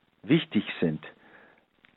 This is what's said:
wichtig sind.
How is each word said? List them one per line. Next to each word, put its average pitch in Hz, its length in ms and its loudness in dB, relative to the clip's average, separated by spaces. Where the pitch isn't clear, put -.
wichtig 117 420 2
sind. 78 240 -2